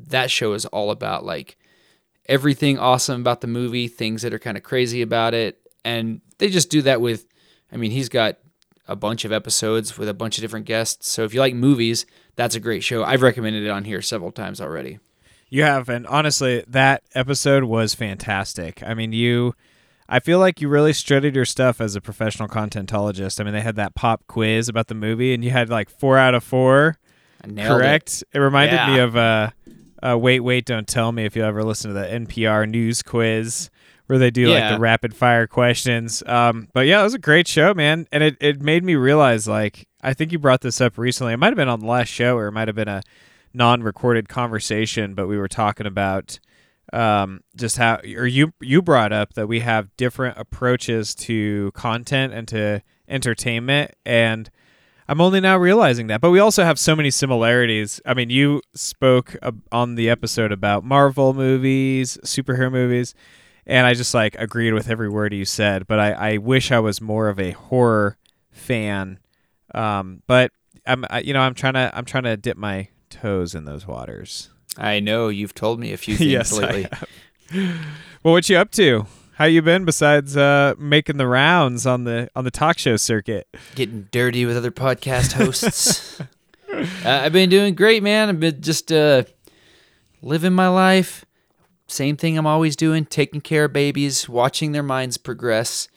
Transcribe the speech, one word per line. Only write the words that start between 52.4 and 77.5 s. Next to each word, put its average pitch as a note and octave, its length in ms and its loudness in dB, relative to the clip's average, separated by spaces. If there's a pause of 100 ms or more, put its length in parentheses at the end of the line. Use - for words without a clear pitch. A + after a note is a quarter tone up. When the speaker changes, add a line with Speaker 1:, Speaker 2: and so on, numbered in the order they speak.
Speaker 2:
to G#2 320 -4 (260)
entertainment, B2 840 -2 (140)
and A2+ 440 0 (580)
I'm D3+ 140 0
only F#3 180 4
now F#3+ 180 4
realizing F3 500 4
that. A2 120 -2
But E3+ 120 4
we F3+ 80 8
also G3+ 260 6
have D#3+ 120 2
so - 160 2
many D3+ 160 2
similarities. A#2 960 2
I B2+ 80 0
mean, B2 160 -2
you C#3 320 2 (120)
spoke - 680 0
ab-, A#2 200 -6 (100)
on A#2+ 240 0
the A#2 140 0
episode A#2 420 0
about G2+ 320 0
Marvel C3+ 500 4
movies, C3 920 0
superhero B2+ 440 -2
movies, B2 460 -2 (500)
and B2+ 220 4
I B2 60 6
just, A#2+ 200 -2
like, A2 260 2
agreed A2+ 340 0
with G#2+ 160 -2
every A2+ 180 -2
word G#2 260 -2
you G2 120 -6
said. G2 420 -2
But A2 100 0
I, G#2 140 2
I G#2+ 260 -2
wish B2 320 0
I B2 100 4
was G#2+ 200 -2
more A2 300 -2
of G2 100 -6
a F#2 120 -4
horror A2 640 0 (340)
fan. G2+ 680 -6 (540)
Um, G2 540 -6
but B2+ 240 4 (340)
I'm, B2+ 240 -2
I, B2 120 -4
you C#3 120 -6
know, C#3 60 0
I'm C3 140 0
trying C3 220 -2
to, B2+ 180 0
I'm A#2+ 100 -10
trying B2+ 220 -4
to A2+ 100 -2
dip G#2 220 -6
my G2 320 -8 (200)
toes F#2 460 -4
in D#2 80 -12
those D2 240 -14
waters. A#1 600 -14 (260)
Speaker 1:
I G#2 240 -2
know A2 300 0
you've G2+ 260 -8
told A#2 240 -2
me A2+ 140 -10
a F#2+ 40 -10
few G#2+ 200 -4
Speaker 2:
<laughs> - 0 -
Speaker 1:
things D#3+ 120 2
Speaker 2:
Yes, A2+ 300 0
I - 20 0
Speaker 1:
lately. G2+ 300 -2
Speaker 2:
have. - 180 -14 (1120)